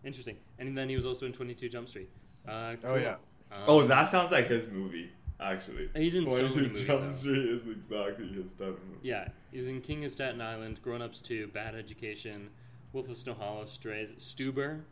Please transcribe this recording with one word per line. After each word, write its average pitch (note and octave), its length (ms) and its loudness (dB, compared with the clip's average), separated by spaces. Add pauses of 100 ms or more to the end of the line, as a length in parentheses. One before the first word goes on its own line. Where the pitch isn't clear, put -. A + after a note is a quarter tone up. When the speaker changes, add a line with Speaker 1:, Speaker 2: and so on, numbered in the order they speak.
Speaker 1:
Interesting. B2 320 -8 (240)
And C3 180 -4
then C3 120 -2
he C3+ 60 0
was B2+ 100 0
also B2+ 200 -4
in B2+ 60 -4
twenty-two B2 380 -8
Jump A#2+ 180 -8
Street. F#2+ 220 -12 (360)
Uh, G#2+ 60 -8
Speaker 2:
Oh, A2+ 240 -6 (140)
Speaker 1:
cool. C3 100 4
Speaker 2:
yeah. A#2 140 2 (380)
Speaker 1:
Um, G2+ 160 -8
Speaker 3:
Oh, D3 200 12
that C3+ 220 10
sounds F3 240 6
like B2 140 6
his A2+ 200 2
movie, F#2 420 -6 (300)
actually. - 560 -4
Speaker 1:
He's E3 200 4
in F3 120 4
so C3 80 4
many C3 140 6
Speaker 3:
Twenty-two C3+ 200 4
Speaker 1:
movies, G#2 160 -2
Speaker 3:
Jump C#3 180 4
Speaker 1:
though. C#3 60 -2
Speaker 3:
Street C3+ 400 2
is A#2 180 0
exactly G2+ 600 -4
his F#2 260 -8
type G2 140 -6
of F#2 180 -8
movie. E2+ 160 -14
Speaker 1:
Yeah, A2+ 280 -4 (220)
he's B2+ 160 -6
in C3 120 -4
King D3+ 240 -4
of C#3 80 -4
Staten A#2+ 300 -4
Island, A2 420 -6
Grown A#2+ 180 -4
Ups A#2 200 -8
Two, A2 260 -4
Bad G#2+ 260 -6
Education, G#2+ 760 -10 (420)
Wolf C3 180 -6
of A#2+ 60 -8
Snow A#2+ 180 -8
Hollow, G#2+ 300 -6
Strays, G#2+ 520 -6
Stuber. C#3 680 -4 (100)